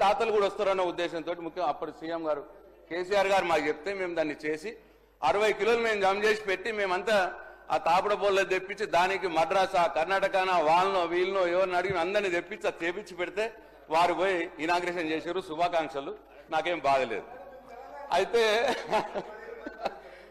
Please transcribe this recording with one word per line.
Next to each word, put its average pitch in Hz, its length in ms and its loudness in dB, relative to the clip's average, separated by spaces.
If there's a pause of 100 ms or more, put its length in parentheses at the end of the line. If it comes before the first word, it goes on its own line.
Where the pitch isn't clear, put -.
దాతలు 214 320 2
కూడా 196 140 4
వస్తారన్న 190 320 0 (100)
ఉద్దేశంతో 165 420 -4 (120)
ముఖ్యం 165 260 -4
అప్పుడు 156 280 -6
సీఎం 165 280 -4
గారు 143 160 0 (460)
కేసీఆర్ 190 440 2
గారు 185 180 2
మాకు 156 180 2
చెప్తే 151 220 -4 (100)
మేము 175 180 -4
దాన్ని 151 160 -2 (100)
చేసి 156 260 -6 (560)
అరవై 202 300 4
కిలోలు 226 260 2
మేము 220 200 0
జమ 190 200 4
చేసి 214 240 2
పెట్టి 185 300 -2
మేమంతా 196 380 0 (580)
ఆ - 20 4 (100)
తాపడ 196 340 4
బోళ్ళ 196 200 2 (100)
తెప్పించి 190 360 -4 (100)
దానికి 185 400 2
మద్రాసా, 175 460 2 (120)
కర్ణాటకనా, 190 600 2 (100)
వాళ్ళనో 185 340 4 (120)
వీళ్ళనో 190 300 2 (120)
ఎవరిని 185 240 2
అడిగి 185 240 0
అందరినీ 196 320 0
తెప్పించి 202 360 -4
అది - 140 -8
చేపించి 180 360 -6
పెడితే 180 240 -2 (500)
వారు 170 260 4
పోయి 185 160 2 (280)
ఇనాగ్రేషన్ 175 480 0
చేశారు. 165 360 -4
శుభాకాంక్షలు, 156 640 -2 (400)
నాకేం 160 360 0
బాధలేదు. 120 380 2 (880)
అయితే, 196 260 2 (1900)